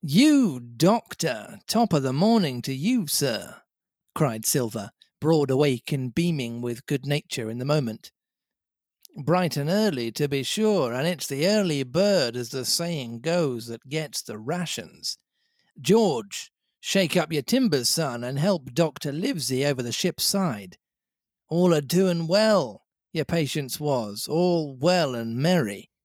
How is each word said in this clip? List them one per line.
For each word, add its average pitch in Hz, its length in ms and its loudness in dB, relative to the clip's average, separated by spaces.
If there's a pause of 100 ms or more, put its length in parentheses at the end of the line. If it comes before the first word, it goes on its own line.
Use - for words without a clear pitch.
"You, 208 600 4
Doctor! 120 1040 -2
Top 226 260 2
of 147 120 2
the 131 80 0
morning 160 500 2
to 135 120 -6
you, 190 320 0
sir!" 113 560 -4 (520)
cried 117 320 0
Silver, 113 460 -2 (280)
broad 147 300 2
awake 131 420 2
and 131 220 -4
beaming 131 480 -2
with 120 240 -8
good 131 180 -4
nature 135 460 -4
in 120 80 -6
the 127 80 -6
moment. 139 460 -2 (1040)
"Bright 160 420 0
and 143 100 -2
early, 170 440 0
to 147 140 -2
be 139 160 0
sure, 185 520 0
and 135 120 -2
it's 170 200 -4
the 143 200 -2
early 185 360 2
bird, 143 520 2
as 120 140 -6
the 131 160 -6
saying 135 560 -4
goes, 139 460 0
that 117 240 -12
gets 151 320 -6
the 110 160 -10
rations. - 800 -6 (600)
George, 139 680 0 (300)
shake 185 360 0
up 160 160 0
your 147 100 0
timbers, 165 460 2
son, 123 360 -2
and 135 140 -4
help 147 360 0
Doctor 151 380 0
Livesey 143 520 -2
over 139 180 0
the 120 100 -4
ship's - 320 -2
side. 185 520 -2 (720)
All 175 240 4
are 151 80 4
doing 170 460 0
well, 185 580 2 (280)
your 160 120 -2
patience 147 540 -2
was, 117 500 -2
all 160 480 2
well 156 380 2
and 117 220 -4
merry." 135 540 0 (140)